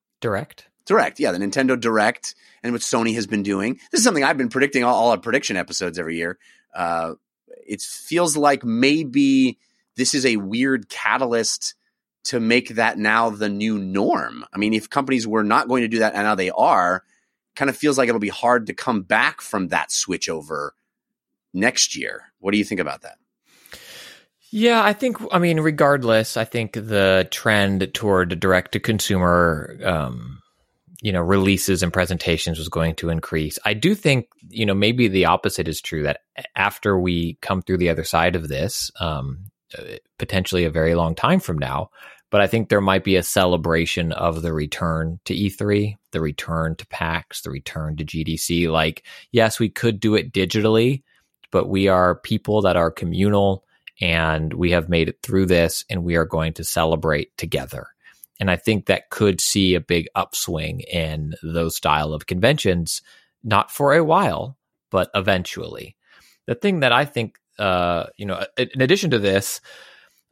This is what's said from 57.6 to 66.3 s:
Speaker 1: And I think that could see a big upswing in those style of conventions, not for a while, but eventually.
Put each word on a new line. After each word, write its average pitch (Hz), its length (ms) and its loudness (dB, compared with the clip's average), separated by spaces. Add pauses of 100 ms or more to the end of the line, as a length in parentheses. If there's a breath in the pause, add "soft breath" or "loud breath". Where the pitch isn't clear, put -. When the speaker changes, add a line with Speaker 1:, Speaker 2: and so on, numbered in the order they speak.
Speaker 1:
And 98 120 0
I 90 60 2
think 107 300 -2
that - 240 0
could 101 300 2
see 95 340 2
a 87 60 2
big 85 340 -2
upswing 82 640 -6
in 78 640 -6
those 82 340 -4
style 76 380 0
of 76 120 -10
conventions, 90 760 0 (420 soft breath)
not 107 260 2
for 143 220 2
a 165 100 6
while, 156 540 0 (340)
but 90 240 0
eventually. 95 800 -4 (520 soft breath)